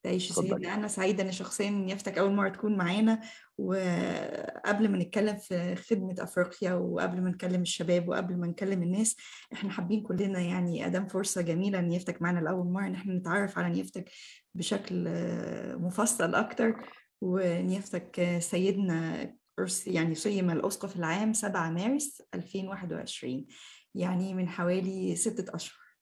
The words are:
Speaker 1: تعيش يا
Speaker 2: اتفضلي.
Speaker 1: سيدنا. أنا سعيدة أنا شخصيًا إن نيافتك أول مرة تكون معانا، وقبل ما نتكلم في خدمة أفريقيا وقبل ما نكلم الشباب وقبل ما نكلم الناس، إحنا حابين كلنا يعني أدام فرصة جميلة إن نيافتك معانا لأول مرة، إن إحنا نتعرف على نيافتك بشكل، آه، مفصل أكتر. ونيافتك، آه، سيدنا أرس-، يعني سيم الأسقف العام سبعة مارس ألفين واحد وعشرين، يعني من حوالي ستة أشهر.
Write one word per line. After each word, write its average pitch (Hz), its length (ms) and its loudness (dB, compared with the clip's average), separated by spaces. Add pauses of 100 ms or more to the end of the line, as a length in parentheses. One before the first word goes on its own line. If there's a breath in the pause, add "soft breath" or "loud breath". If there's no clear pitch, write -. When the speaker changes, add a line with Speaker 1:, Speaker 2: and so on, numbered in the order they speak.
Speaker 1:
تعيش 180 260 0
يا - 20 -6
Speaker 2:
اتفضلي. 180 180 2
Speaker 1:
سيدنا. 180 240 -2
أنا 214 140 -2
سعيدة 196 340 2
أنا 190 80 0
شخصيًا 190 380 -4
إن 202 160 0
نيافتك 196 340 -4
أول 196 160 4
مرة 202 140 4
تكون 208 280 0
معانا، 214 440 4 (380 loud breath)
وقبل 190 1300 0
ما 190 100 4
نتكلم 202 380 2
في 180 400 -2
خدمة 185 420 -2
أفريقيا 180 560 0
وقبل 180 460 0
ما 185 100 2
نكلم 180 320 0
الشباب 175 460 2
وقبل 180 280 0
ما 175 100 0
نكلم 185 360 0
الناس، 190 340 2 (360 loud breath)
إحنا 196 180 -4
حابين 202 320 -2
كلنا 190 380 0
يعني 175 460 0
أدام 185 200 0
فرصة 190 360 -2
جميلة 180 360 2
إن 175 100 2
نيافتك 175 340 -2
معانا 175 180 2
لأول 180 260 0
مرة، 190 200 0
إن 185 80 -2
إحنا 185 200 -4
نتعرف 185 440 0
على 175 160 0
نيافتك 185 360 -4 (440 loud breath)
بشكل، 180 540 -2
آه، - 680 -4
مفصل 180 580 2
أكتر. 226 460 2 (400 loud breath)
ونيافتك، 185 1000 0
آه، 175 180 2
سيدنا 175 840 2 (360)
أرس-، 185 260 -2
يعني 165 280 2
سيم 185 360 2
الأسقف 190 460 -2
العام 180 360 0
سبعة 190 380 0
مارس 220 520 0 (120)
ألفين 190 340 -6
واحد 190 240 -8
وعشرين، 131 540 -6 (480 loud breath)
يعني 185 400 0
من 180 140 0
حوالي 185 680 0
ستة 196 400 -2
أشهر. - 280 -10 (180)